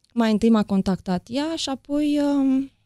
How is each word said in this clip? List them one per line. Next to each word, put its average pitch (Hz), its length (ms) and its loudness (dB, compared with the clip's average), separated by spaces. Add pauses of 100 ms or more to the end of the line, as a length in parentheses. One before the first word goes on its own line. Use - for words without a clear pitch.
(140)
Mai 226 180 2
întâi 226 180 2
m-a 214 120 4
contactat 185 680 -2
ea 294 260 -4
și - 120 -8
apoi, 294 540 -2
um, 269 480 0 (160)